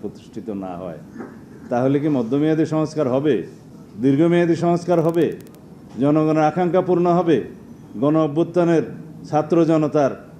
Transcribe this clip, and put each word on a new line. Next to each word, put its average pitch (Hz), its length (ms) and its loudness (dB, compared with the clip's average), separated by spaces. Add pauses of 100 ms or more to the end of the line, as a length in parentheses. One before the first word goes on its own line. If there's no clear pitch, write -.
প্রতিষ্ঠিত - 480 -12
না 95 260 -10
হয়, 85 220 -12 (720)
তাহলে 135 320 2
কি 156 80 -2
মধ্যমেয়াদী 147 560 0
সংস্কার 151 440 -2
হবে? 127 380 0 (560)
দীর্ঘমেয়াদী 170 520 2
সংস্কার 170 460 0
হবে? 165 360 0 (640)
জনগণের 156 420 2
আকাঙ্ক্ষা 175 380 2
পূর্ণ 180 260 2
হবে? 170 380 2 (560)
গণ 147 160 4
অভ্যুত্থানের 165 640 2 (420)
ছাত্র 156 400 2
জনতার, 151 760 0